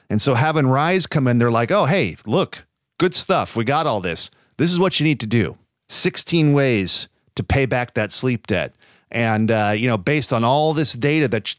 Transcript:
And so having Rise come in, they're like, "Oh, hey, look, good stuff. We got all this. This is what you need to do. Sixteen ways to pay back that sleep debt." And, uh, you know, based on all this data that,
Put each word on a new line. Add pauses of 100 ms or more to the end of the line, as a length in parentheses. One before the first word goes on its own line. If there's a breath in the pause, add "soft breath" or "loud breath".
And
so
having
Rise
come
in,
they're
like,
"Oh,
hey,
look, (340)
good
stuff.
We
got
all
this. (260 soft breath)
This
is
what
you
need
to
do. (300)
Sixteen
ways (260)
to
pay
back
that
sleep
debt." (360 soft breath)
And,
uh,
you
know,
based
on
all
this
data
that,